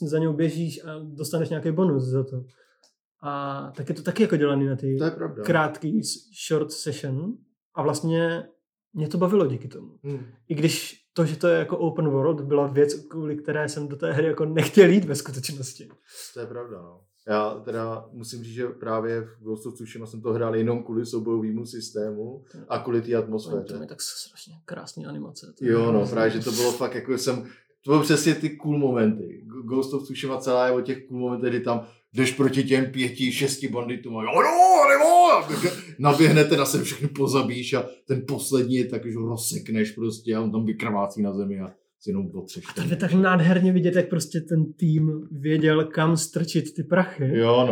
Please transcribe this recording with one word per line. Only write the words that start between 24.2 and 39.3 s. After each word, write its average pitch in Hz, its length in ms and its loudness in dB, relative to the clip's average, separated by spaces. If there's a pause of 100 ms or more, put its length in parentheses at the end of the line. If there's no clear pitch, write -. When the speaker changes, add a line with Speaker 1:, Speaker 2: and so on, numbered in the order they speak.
Speaker 1:
krásný 156 420 -14
animace, - 400 -14 (120)
to 135 60 -6
je 120 60 2
Speaker 2:
Jo, 113 80 6
no, 113 200 2
Speaker 1:
hrozný. 104 160 0
Speaker 2:
právě, 110 160 4
že 113 140 -2
to 123 80 -4
bylo 120 200 2
fakt, 127 220 -4
jako 127 240 -2
jsem, 127 180 -2 (480)
to 139 60 0
bylo 147 120 6
přesně 151 320 4
ty 147 220 -4
cool 147 220 -2
momenty. 113 460 2 (220)
G-, 120 220 -14
Ghost 135 260 -2
of 139 80 -4
Tsushima 131 360 -6
celá 127 280 2
je 127 60 2
o 123 80 0
těch 131 260 -6
cool 123 140 -8
momentech, 123 300 -2
kdy 120 100 -2
tam 117 260 -2 (260)
jdeš 127 200 0
proti 135 320 2
těm 131 280 2
pěti, 127 400 -2
šesti 135 360 -2
banditům 117 500 -8
a 110 40 -6
jo, 110 120 -4
jo, 349 500 8 (140)
nebo, 330 160 8 (840)
naběhnete, 147 580 6
na 139 80 4
se 135 180 0
všechny - 260 -4
pozabíš 123 640 0
a 123 140 0 (200)
ten 127 220 -2
poslední 131 460 0
je 123 100 2
tak, 117 280 -6
že 117 60 -6
ho 113 100 -2
rozsekneš 110 600 -4